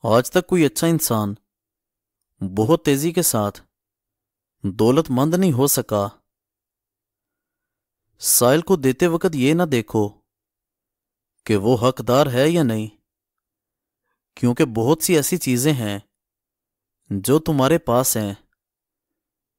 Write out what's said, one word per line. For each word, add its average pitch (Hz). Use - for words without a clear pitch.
आज 117
तक 180
कोई 175
अच्छा 151
इंसान 110
बहुत 113
तेजी 147
के 170
साथ 104
दौलतमंद 131
नहीं 185
हो 131
सका। 104
साइल 131
को 190
देते 135
वक्त 165
ये 135
ना 175
देखो 113
कि 110
वो 107
हकदार 123
है 131
या 170
नहीं, 110
क्योंकि 123
बहुत 120
सी 180
ऐसी 147
चीजें 131
हैं 104
जो 101
तुम्हारे 156
पास 123
हैं, 101